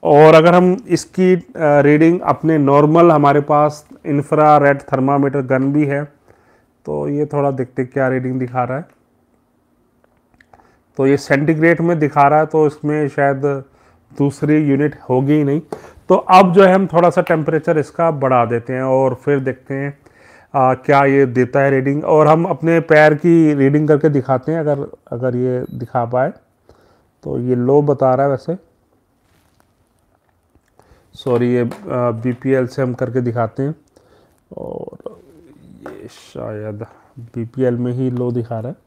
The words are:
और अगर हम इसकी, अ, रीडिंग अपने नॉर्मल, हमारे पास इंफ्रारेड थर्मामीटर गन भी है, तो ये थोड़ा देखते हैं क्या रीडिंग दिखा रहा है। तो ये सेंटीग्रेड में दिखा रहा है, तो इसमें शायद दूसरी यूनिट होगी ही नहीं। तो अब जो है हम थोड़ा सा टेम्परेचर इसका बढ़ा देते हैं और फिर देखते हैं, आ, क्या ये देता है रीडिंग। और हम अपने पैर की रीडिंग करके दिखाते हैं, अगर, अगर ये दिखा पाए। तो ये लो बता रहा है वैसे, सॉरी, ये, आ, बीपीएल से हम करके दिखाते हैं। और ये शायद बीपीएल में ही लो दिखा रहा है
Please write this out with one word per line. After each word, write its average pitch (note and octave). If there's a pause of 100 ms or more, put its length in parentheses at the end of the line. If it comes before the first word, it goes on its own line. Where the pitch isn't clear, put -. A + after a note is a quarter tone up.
और D#3
अगर E3
हम F3+ (120)
इसकी, F#3
अ, F3 (140)
रीडिंग D3+
अपने D#3
नॉर्मल, D3+
हमारे D3
पास D3 (180)
इंफ्रारेड D3
थर्मामीटर C#3
गन C3+
भी D3
है, C#3+ (800)
तो D3
ये D3
थोड़ा C#3+
देखते C3
हैं B2
क्या C3
रीडिंग B2+
दिखा B2+
रहा B2+
है। E3+ (2000)
तो C#3
ये C#3
सेंटीग्रेड D#3
में E3+
दिखा C#3+
रहा D3+
है, D#3
तो D#3
इसमें D3
शायद C#3 (540)
दूसरी D3
यूनिट D3
होगी C3
ही D3+
नहीं। C#3+ (480)
तो F#3
अब F#3
जो G3
है F#3
हम F#3+
थोड़ा E3+
सा F3
टेम्परेचर D#3+
इसका E3
बढ़ा C3
देते A#2
हैं B2+
और C3
फिर C#3+
देखते C3
हैं, C#3 (560)
आ, C3
क्या C#3
ये C#3
देता B2
है C#3
रीडिंग। C#3
और D#3
हम D#3+
अपने E3
पैर D3+
की D#3+
रीडिंग C#3+
करके D3+
दिखाते C#3
हैं, E3
अगर, D3 (260)
अगर B2
ये B2+
दिखा A#2+
पाए। B2+ (920)
तो C#3
ये B2
लो B2+
बता C3+
रहा C3+
है C#3+
वैसे, D#3+ (2500)
सॉरी, B2
ये, B2
आ, A#2+ (440)
बीपीएल B2+
से C3
हम B2
करके B2+
दिखाते A#2+
हैं। D3 (840)
और - (920)
ये -
शायद A2 (320)
बीपीएल A#2+
में B2
ही B2+
लो B2
दिखा A#2
रहा A#2+
है - (100)